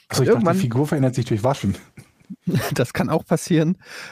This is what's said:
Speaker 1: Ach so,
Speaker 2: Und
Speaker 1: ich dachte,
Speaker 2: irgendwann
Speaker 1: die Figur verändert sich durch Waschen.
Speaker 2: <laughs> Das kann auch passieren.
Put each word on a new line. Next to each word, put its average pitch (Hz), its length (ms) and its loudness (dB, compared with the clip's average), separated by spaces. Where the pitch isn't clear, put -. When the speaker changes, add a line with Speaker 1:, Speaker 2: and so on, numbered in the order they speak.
Speaker 1:
Ach - 80 -6
so, 135 60 4
Speaker 2:
Und - 20 4
Speaker 1:
ich 123 40 2
dachte, - 20 6
Speaker 2:
irgendwann 196 260 4
Speaker 1:
die 190 60 -2
Figur 131 240 0
verändert 131 280 0
sich 127 120 -2
durch 107 180 -2
Waschen. 127 360 0
Speaker 2:
<laughs> - 920 -6
Das 131 200 -2
kann 143 160 -2
auch 160 160 -2
passieren. 165 500 0